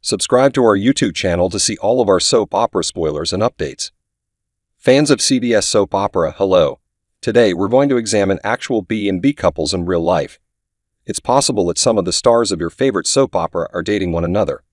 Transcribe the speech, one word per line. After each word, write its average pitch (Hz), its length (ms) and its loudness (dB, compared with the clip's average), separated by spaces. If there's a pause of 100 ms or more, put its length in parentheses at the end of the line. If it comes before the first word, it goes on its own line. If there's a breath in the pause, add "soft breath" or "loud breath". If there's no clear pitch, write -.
Subscribe 131 540 0
to 127 100 2
our 107 120 6
YouTube 104 380 0
channel 87 360 0
to 98 80 -8
see 101 180 -2
all 120 240 0
of 107 80 0
our 92 120 4
soap - 340 0
opera 110 280 0
spoilers 80 500 -4
and 92 100 -2
updates. 90 480 -6 (880)
Fans 139 320 4
of 127 100 2
C 131 180 0
B 120 140 0
S 104 140 2
soap 101 280 0
opera, 95 440 -2
hello. 90 400 2 (420)
Today 113 320 2
we're 92 160 -2
going 135 200 2
to 131 100 2
examine 101 440 0
actual 110 400 -4
B 101 260 -4
and 95 120 -2
B 135 120 0
couples 80 420 -2
in 87 100 -4
real 85 180 -2
life. 80 380 -2 (640)
It's - 160 -10
possible 123 460 0
that 85 120 -4
some 113 200 2
of 92 60 0
the 87 80 -4
stars 117 380 2
of 87 100 -4
your 82 100 -6
favorite 110 360 -2
soap - 300 0
opera 85 360 -4
are 87 100 -6
dating 95 300 -2
one 85 120 -2
another. 90 380 -2 (100)